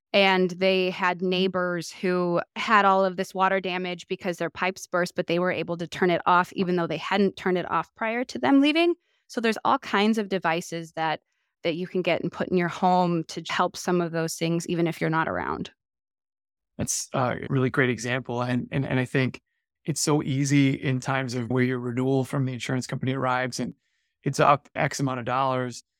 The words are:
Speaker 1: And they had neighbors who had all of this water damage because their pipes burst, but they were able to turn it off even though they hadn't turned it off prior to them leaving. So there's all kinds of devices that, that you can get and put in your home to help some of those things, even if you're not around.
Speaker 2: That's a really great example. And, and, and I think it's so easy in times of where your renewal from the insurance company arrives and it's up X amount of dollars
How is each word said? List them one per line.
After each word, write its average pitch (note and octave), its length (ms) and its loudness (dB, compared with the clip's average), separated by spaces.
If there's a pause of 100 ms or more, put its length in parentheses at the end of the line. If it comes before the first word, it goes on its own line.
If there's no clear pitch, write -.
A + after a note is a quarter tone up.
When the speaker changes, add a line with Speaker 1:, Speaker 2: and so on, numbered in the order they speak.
(140)
Speaker 1:
And F#3+ 380 4
they F#3 400 2
had F3+ 320 -2
neighbors F3+ 680 -2
who F3+ 500 0 (140)
had G#3+ 300 4
all F#3+ 180 6
of F#3 120 0
this F#3+ 180 -4
water F#3+ 260 2
damage F3+ 480 -6
because F3+ 300 -4
their E3+ 140 -2
pipes - 340 -4
burst, F3 300 -2
but F3 100 -2
they E3+ 140 0
were F3+ 120 2
able F3 260 -6
to E3+ 100 -8
turn F3+ 240 2
it E3 160 2
off F3+ 260 4
even F3+ 220 0
though E3+ 120 0
they D#3 100 -4
hadn't G3 400 0
turned F3+ 200 0
it E3 120 -4
off E3 260 -2
prior A#3 300 -4
to - 120 -12
them C4+ 240 6
leaving. E4 320 4 (340)
So - 140 -6
there's A3 240 0
all C4+ 140 2
kinds G#3+ 400 2
of G3+ 100 -6
devices E3 640 -4
that, D#3+ 280 -2 (420)
that E3+ 120 0
you F3 120 -6
can F#3 140 -2
get E3 200 0
and - 100 -4
put - 180 -6
in F#3 80 2
your F3 100 2
home F3+ 580 2
to - 240 -12
help - 280 0
some F3+ 240 0
of E3 100 -4
those E3 240 -2
things, E3+ 320 -2
even E3+ 200 0
if D#3+ 140 -6
you're D#3+ 100 0
not D#3+ 160 2
around. - 440 -4 (1080)
Speaker 2:
That's - 340 -4
a B2+ 220 0 (140)
really C3 200 0
great B2+ 200 2
example. B2 520 -4
And, B2 300 -2
and, C3+ 160 -2
and C3 120 0
I B2+ 60 0
think B2+ 360 -2 (440)
it's - 160 -4
so D3+ 220 2
easy C#3 480 2
in C3+ 280 -2
times C3 360 -2
of A#2 140 -4
where B2 140 2
your B2+ 160 0
renewal B2+ 440 0
from C3+ 220 -2
the C3 80 -4
insurance B2 340 -4
company B2+ 260 -4
arrives B2+ 460 -2
and F#2 160 -6 (480)
it's C#3+ 160 -2
up D3 360 4
X D3 240 -2
amount C3 200 -2
of A#2 60 -8
dollars B2+ 580 -2 (160)